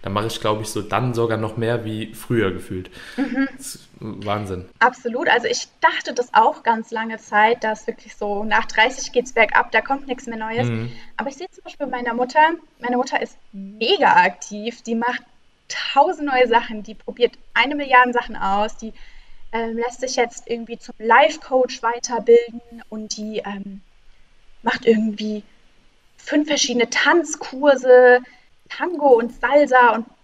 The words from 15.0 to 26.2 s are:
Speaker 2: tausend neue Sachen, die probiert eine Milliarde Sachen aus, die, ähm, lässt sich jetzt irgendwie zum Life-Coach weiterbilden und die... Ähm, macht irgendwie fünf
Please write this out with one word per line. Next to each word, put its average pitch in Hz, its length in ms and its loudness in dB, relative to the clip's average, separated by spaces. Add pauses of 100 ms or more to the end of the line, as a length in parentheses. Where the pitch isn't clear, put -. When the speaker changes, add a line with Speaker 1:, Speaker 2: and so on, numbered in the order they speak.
Speaker 2:
tausend 302 580 0
neue 254 220 2
Sachen, 226 340 0
die 214 120 -16
probiert - 400 -2 (200)
eine 269 220 0
Milliarde 254 360 4
Sachen 233 220 -4
aus, 208 440 -2
die, 220 140 -14 (600)
ähm, 226 240 -4
lässt 233 240 -6
sich 254 160 -6
jetzt - 320 -4
irgendwie 233 300 -8
zum - 200 -18
Life-Coach 254 840 2
weiterbilden 233 1040 0
und 214 280 -12
die... 214 280 -8
Ähm, 196 380 -12 (800)
macht 240 240 -2
irgendwie 214 580 0 (720)
fünf 302 320 -2